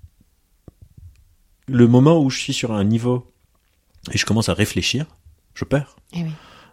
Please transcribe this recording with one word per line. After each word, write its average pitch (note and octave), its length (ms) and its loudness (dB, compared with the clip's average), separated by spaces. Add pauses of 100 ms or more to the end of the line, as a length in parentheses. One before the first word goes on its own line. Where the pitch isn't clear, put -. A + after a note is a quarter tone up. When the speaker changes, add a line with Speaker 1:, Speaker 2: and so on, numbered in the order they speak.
(1700)
Speaker 1:
Le A#2+ 200 4
moment C3+ 320 6
où C#3 120 2
je - 80 -8
suis - 140 -8
sur A#2 200 -6
un G2+ 100 0
niveau, A#2+ 480 -2 (800)
et - 60 -6
je - 80 -4
commence G#2+ 240 0
à F2 60 0
réfléchir, A2 500 -4 (480)
je - 120 -10
perds. - 300 -4 (180)
Speaker 2:
Eh E3+ 100 -8
oui. D#3+ 60 -8 (440)